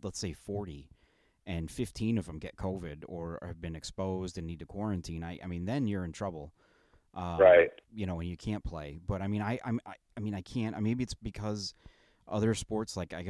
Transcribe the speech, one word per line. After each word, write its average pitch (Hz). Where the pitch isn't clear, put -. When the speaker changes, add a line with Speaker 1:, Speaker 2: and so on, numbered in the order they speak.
Speaker 1:
let's 95
say 90
forty, 90
and 82
fifteen 113
of 90
them 78
get -
covid 87
or 85
have 85
been 85
exposed 92
and 82
need 82
to 85
quarantine, 92
I, 85
I -
mean, 87
then 127
you're 101
in 82
trouble. 80
Um, 87
Speaker 2:
Right. 87
Speaker 1:
you 104
know, 87
and 85
you 87
can't 104
play. 76
But, 98
I 98
mean, 104
I, 113
I'm, 117
I, 98
I 110
mean, 104
I 95
can't. 110
Maybe 117
it's 117
because 104
other 107
sports, 110
like, 87
I, 85